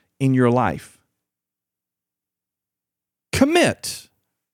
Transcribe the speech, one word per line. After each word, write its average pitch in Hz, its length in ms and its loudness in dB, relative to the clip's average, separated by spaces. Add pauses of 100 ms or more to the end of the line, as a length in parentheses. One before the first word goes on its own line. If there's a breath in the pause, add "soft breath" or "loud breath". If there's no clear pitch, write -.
(200)
in 135 140 0
your 127 180 2
life. 107 480 -4 (2250)
Commit. - 720 0 (460)